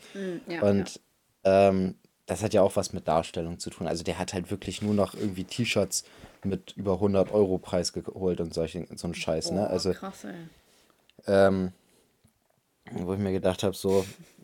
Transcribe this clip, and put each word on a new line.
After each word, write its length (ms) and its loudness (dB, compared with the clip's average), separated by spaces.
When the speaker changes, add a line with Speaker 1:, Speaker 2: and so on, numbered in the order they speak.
Speaker 1:
Mhm, 340 -8
ja, 140 -8
Speaker 2:
Und, 400 2
Speaker 1:
ja. 240 8
Speaker 2:
ähm, 240 0
das 180 -4
hat 100 0
ja 80 8
auch 140 4
was 160 -2
mit 160 -6
Darstellung 500 -2
zu 120 -10
tun. 180 -6
Also 160 -4
der 140 -4
hat 160 -6
halt 180 -6
wirklich 300 -8
nur 120 0
noch 200 2
irgendwie 280 -4
T-Shirts 640 -2
mit 320 -6
über 240 -2
hundert 320 2
Euro 260 4
Preis 340 -2
geholt 480 -4
und 140 -6
solchen, 320 -4
so 120 -8
ein 60 -4
Scheiß, 360 -4
ne? 120 0
Speaker 1:
Boah, 80 -2
Speaker 2:
Also, 220 0
Speaker 1:
krass, 320 -14
ey. 100 -12
Speaker 2:
ähm, 460 4
wo 220 -4
ich 40 -2
mir 140 0
gedacht 320 0
hab, 100 0
so, 320 2